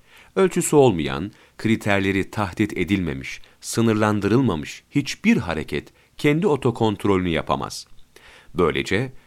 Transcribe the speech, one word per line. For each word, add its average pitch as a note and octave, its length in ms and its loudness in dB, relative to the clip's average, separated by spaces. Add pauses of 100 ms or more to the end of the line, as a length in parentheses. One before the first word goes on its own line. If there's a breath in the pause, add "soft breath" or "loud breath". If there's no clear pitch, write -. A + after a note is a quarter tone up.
(360 soft breath)
Ölçüsü F#3 400 2
olmayan, F2 560 4 (260 soft breath)
kriterleri G2 720 0
tahdit G2+ 460 -2
edilmemiş, E2+ 640 -2 (200 soft breath)
sınırlandırılmamış G#2+ 1300 0
hiçbir G3 480 0
hareket D#2 560 -6 (240 soft breath)
kendi D#3 300 2
otokontrolünü G#2+ 800 0
yapamaz. C#2 580 -4 (680 loud breath)
Böylece F2+ 580 0 (140 soft breath)